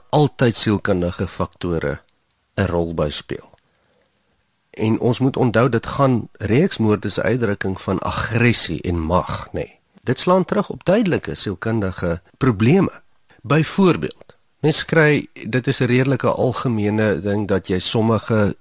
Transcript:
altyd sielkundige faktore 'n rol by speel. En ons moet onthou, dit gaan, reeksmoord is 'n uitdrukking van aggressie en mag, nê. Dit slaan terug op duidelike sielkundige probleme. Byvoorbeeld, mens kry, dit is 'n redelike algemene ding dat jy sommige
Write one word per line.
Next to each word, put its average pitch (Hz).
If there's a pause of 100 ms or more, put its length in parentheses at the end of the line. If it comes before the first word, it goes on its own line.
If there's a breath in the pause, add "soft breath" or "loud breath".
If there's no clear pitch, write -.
altyd 135
sielkundige 92
faktore 82 (540)
'n 98
rol 85
by 80
speel. - (1160)
En 110
ons 117
moet 135
onthou, 120
dit 113
gaan, 131
reeksmoord 107
is 101
'n -
uitdrukking 101
van 95
aggressie 110
en 87
mag, 82
nê. 82 (380)
Dit -
slaan 185
terug 202
op -
duidelike 170
sielkundige 95 (160 soft breath)
probleme. 127 (400 soft breath)
Byvoorbeeld, 143 (240)
mens -
kry, 151 (220)
dit 120
is 135
'n 131
redelike 127
algemene 107
ding 101
dat 95
jy 92
sommige 110